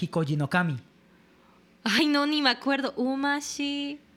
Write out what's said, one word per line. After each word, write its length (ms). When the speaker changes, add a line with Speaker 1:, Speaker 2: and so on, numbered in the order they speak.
Speaker 1:
Hikoji 360
no 120
Kami. 300
Speaker 2:
Ay, 220
no, 200
ni 160
me 80
acuerdo. 460
Umashi 1040